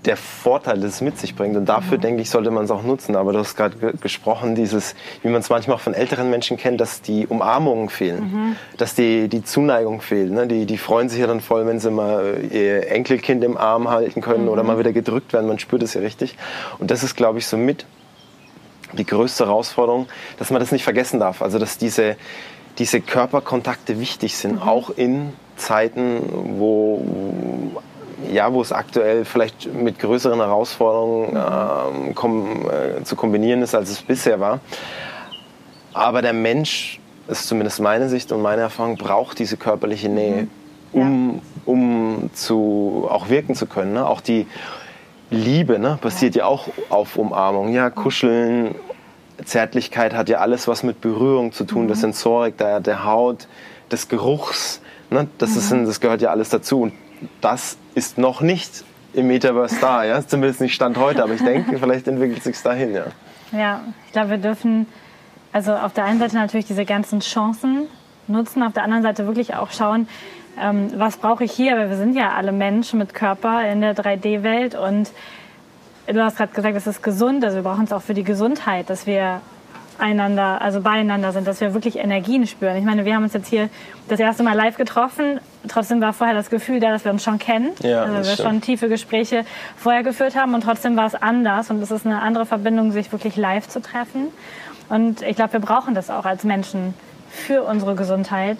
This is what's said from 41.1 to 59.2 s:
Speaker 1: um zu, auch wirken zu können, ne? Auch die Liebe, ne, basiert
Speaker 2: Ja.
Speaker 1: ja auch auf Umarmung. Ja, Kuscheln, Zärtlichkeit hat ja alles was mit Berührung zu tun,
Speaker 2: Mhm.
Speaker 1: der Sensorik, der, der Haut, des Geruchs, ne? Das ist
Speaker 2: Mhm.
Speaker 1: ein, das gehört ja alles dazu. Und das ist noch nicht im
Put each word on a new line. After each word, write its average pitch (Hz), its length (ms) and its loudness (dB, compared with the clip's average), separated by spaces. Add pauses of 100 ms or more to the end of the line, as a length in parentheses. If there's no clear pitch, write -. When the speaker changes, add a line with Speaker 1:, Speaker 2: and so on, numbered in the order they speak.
Speaker 1:
um 117 640 0
zu, 104 800 0
auch 98 180 -2
wirken 139 260 2
zu - 120 -4
können, 98 260 -4
ne? 113 160 0
Auch - 140 -2
die 110 240 2 (840)
Liebe, 117 480 2
ne, 139 220 0
basiert 117 360 0
Speaker 2:
Ja. 113 80 4
Speaker 1:
ja - 40 4
auch 139 200 0 (200)
auf 104 300 0
Umarmung. 98 560 0
Ja, 123 160 2
Kuscheln, 117 840 0 (720)
Zärtlichkeit - 680 0
hat 110 160 0
ja 104 80 4
alles 117 300 0
was 113 140 0
mit 120 180 -2
Berührung 117 520 2
zu 104 120 -4
tun, 117 200 0
Speaker 2:
Mhm. - 40 0
Speaker 1:
der 107 80 2
Sensorik, 113 600 2
der, 104 240 2
der 101 240 -2
Haut, 117 420 2 (460)
des - 160 -6
Geruchs, 123 720 -2 (300)
ne? 147 180 0 (100)
Das 123 180 0
ist 101 140 0
Speaker 2:
Mhm. 123 100 4
Speaker 1:
ein, 113 60 2
das 107 140 -2
gehört 113 220 2
ja 104 80 4
alles 107 180 0
dazu. 120 340 0
Und 113 100 0 (500)
das 117 340 -2 (180)
ist - 220 -4
noch 127 240 2
nicht 170 440 0 (280)
im 131 160 2